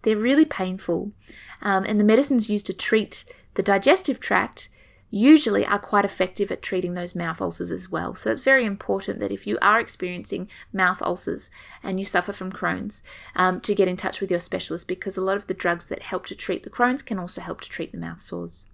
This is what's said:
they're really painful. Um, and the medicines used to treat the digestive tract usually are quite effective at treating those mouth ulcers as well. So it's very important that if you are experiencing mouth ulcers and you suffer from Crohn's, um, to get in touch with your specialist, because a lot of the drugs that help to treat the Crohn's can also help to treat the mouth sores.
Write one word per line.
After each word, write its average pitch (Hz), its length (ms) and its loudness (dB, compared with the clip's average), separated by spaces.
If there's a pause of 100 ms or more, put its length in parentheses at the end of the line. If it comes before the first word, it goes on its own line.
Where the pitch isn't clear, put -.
they're 214 120 4
really 262 300 6
painful. 185 680 -4 (500)
Um, 196 220 2
and 208 160 2
the 208 60 6
medicines 233 440 6
used 208 180 0
to 185 60 -2
treat - 520 0 (300)
the 190 80 0
digestive 226 580 4
tract - 480 -2 (440)
usually 220 520 8
are 202 120 0
quite 202 280 2
effective 190 480 -2
at - 80 -8
treating 180 320 -2
those 175 200 -6
mouth 170 280 -4
ulcers 175 280 -4
as 180 220 -6
well. 170 220 -2
So - 180 -2
it's 269 120 -2
very 269 200 6
important 196 560 -4
that 196 100 -2
if 196 160 -6
you 208 160 -2
are 208 160 6
experiencing 190 720 -6 (220)
mouth 185 300 0
ulcers - 500 -4 (320)
and 190 160 -4
you 196 60 -4
suffer 180 260 0
from 185 180 -8
Crohn's, 180 540 -6 (320)
um, 180 240 2
to 202 160 0
get 190 140 4
in 180 80 -4
touch - 240 -6
with 190 100 -4
your 170 80 0
specialist, - 480 -6
because 185 300 -6
a 185 40 -4
lot 190 140 0
of 202 120 -8
the 190 60 -4
drugs 170 340 -4
that - 160 -8
help - 240 -8
to - 60 -12
treat - 300 -6
the 214 60 -14
Crohn's 254 320 0
can 196 180 -6
also 175 220 -8
help - 180 -10
to - 80 -12
treat - 240 -8
the 170 60 -12
mouth 165 240 -10
sores. - 520 -8